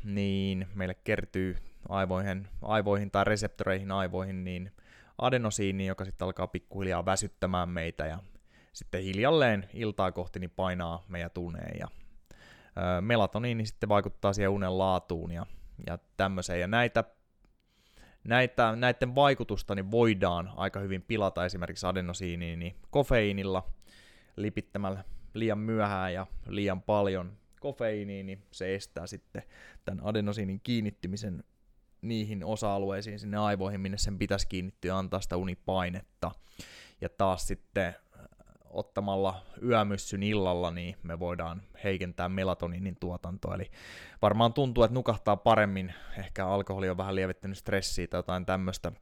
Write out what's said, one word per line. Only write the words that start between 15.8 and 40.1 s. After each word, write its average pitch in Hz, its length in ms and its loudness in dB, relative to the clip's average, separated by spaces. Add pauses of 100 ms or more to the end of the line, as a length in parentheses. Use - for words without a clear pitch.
ja 87 120 -6 (180)
tämmöiseen. 92 440 0
Ja 87 60 0
näitä, 117 380 4 (1200)
näitä, 117 520 4
näitten 123 380 2
vaikutusta 127 600 4
niin 98 160 -4
voidaan 98 680 4
aika 98 240 -4
hyvin 95 220 -4
pilata 98 420 0
esimerkiksi 90 420 -4
adenosiiniin 87 720 -4
niin 85 180 -8 (140)
kofeiinilla, 101 840 2 (640)
lipittämällä 101 680 -4 (300)
liian 107 240 0
myöhään 101 560 0
ja 92 120 -4 (200)
liian 98 360 0
paljon 98 540 2 (240)
kofeiiniin, 104 680 -4
niin 98 160 -10 (100)
se 95 220 -2
estää 92 320 -8
sitten - 360 -12 (420)
tän 95 180 -4
adenosiinin 104 580 -2
kiinnittymisen 104 840 -4 (580)
niihin 107 420 -2
osa-alueisiin 101 720 -2
sinne 104 180 -4
aivoihin, 101 440 0
minne 98 180 -4
sen 101 200 0
pitäisi 98 300 0
kiinnittyä 92 400 -4
ja 95 100 0
antaa 95 220 -2
sitä - 160 -4
unipainetta. 90 960 -2 (680)
Ja 90 80 -4
taas 95 400 2
sitten 90 460 -2 (760)
ottamalla 98 760 0 (160)
yömyssyn 104 600 2